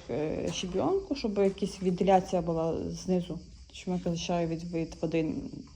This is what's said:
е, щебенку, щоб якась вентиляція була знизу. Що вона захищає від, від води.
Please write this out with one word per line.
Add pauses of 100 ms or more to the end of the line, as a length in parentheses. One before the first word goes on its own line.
е,
щебенку,
щоб
якась
вентиляція
була
знизу. (320)
Що
вона
захищає
від,
від
води. (420)